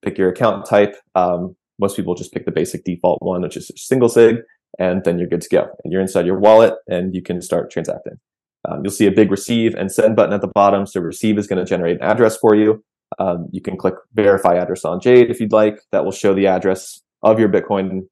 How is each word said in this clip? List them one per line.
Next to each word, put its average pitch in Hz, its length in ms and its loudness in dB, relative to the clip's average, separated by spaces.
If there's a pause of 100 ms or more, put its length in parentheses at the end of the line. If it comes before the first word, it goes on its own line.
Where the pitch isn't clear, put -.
Pick - 160 -8
your 95 120 2
account 101 360 -2
type." 104 300 2 (200)
Um, 90 400 -2 (240)
most 98 160 -2
people 90 200 -4
just - 180 -16
pick - 120 -8
the - 60 -6
basic 90 320 -6
default 87 380 -2
one, 90 200 -4
which 90 160 -10
is - 180 -16
single 123 340 0
sig, 117 280 6 (420)
and 92 240 -2
then 87 140 -2
you're 87 120 -4
good 85 120 -4
to - 80 -18
go. - 180 0 (160)
And 78 80 -8
you're 95 100 -2
inside 92 240 -2
your 92 140 0
wallet, 107 340 6 (140)
and 92 280 -6
you 92 80 -8
can 87 180 -8
start - 300 -6
transacting. - 480 -10 (500)
Um, 73 140 -8
you'll 98 80 -4
see 104 160 2
a 95 40 4
big 101 200 4
receive 113 440 -2
and 98 160 -6
send 110 240 2
button 101 180 2
at 101 80 -4
the 101 120 -6
bottom. 101 320 2
So 95 160 -8
receive 101 380 -4
is 104 80 -6
gonna 92 180 -4
generate 87 320 -2
an - 60 -10
address 110 340 2
for 110 180 4
you. 107 280 2 (360)
Um, 87 320 -4
you 95 100 -12
can 92 160 -8
click - 180 -2 (180)
verify 98 420 2
address 90 300 -4
on 87 160 -4
Jade 123 300 6
if 120 80 -6
you'd 107 120 -4
like. 107 280 2 (120)
That 92 140 0
will 98 60 -4
show 98 220 0
the 98 140 2
address 95 540 -2 (220)
of 110 160 4
your 107 100 4
Bitcoin 95 640 -4